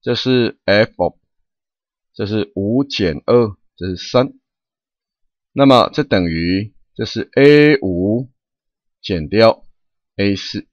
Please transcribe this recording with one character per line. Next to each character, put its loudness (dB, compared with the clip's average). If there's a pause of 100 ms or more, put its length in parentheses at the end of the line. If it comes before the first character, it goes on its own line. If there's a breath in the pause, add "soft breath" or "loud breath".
这 -4
是 -2
f 0
of， -4 (960)
这 -8
是 -6
五 -2
减 -4
二， 0 (180)
这 -12
是 -8
三， -2 (1160)
那 0
么 4
这 -6
等 -2
于， -4 (200)
这 -10
是 -8
A 6
五 -4 (680)
减 -6
掉 2 (540)
A 0
四。 -12